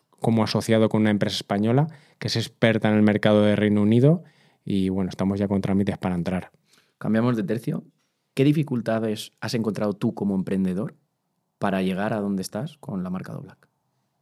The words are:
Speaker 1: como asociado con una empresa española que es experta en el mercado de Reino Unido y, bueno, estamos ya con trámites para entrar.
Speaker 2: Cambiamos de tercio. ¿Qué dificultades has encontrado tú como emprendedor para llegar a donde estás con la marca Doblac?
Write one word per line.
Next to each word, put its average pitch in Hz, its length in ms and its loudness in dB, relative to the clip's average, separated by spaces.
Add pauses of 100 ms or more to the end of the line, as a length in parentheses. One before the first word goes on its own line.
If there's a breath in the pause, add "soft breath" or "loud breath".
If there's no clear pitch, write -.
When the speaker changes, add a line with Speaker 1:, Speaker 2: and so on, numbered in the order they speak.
(200)
Speaker 1:
como 113 240 2
asociado 110 460 2
con 110 120 2
una 107 80 4
empresa 104 280 0
española 113 500 0 (320 loud breath)
que - 80 -8
es - 80 -4
experta 110 540 0
en 107 60 4
el 107 60 6
mercado 104 420 4
de 104 120 4
Reino 104 260 2
Unido 123 420 4 (420 soft breath)
y, 95 240 0
bueno, 95 200 -2
estamos 98 300 -2
ya 101 80 0
con 98 140 0
trámites 98 360 0
para 90 180 -2
entrar. 90 360 -4 (480)
Speaker 2:
Cambiamos 113 380 0
de 104 60 -4
tercio. - 400 -6 (500)
¿Qué 135 100 2
dificultades 113 880 -2 (100)
has 117 140 -6
encontrado 107 380 -2
tú 110 200 -2
como 101 220 -2
emprendedor 95 600 -4 (640)
para 95 240 -2
llegar 95 320 -2
a 107 80 -4
donde 101 220 -4
estás 120 340 -10
con 95 260 -8
la 90 60 -8
marca 92 240 -10
Doblac? - 340 -16 (540)